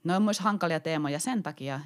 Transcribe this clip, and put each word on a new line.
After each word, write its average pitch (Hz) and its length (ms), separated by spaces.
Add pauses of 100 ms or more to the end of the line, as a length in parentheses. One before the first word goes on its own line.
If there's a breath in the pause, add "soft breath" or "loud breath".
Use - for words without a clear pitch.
Ne 170 120
on 202 60
myös 202 180
hankalia 180 400
teemoja 151 380
sen 226 240
takia, 135 440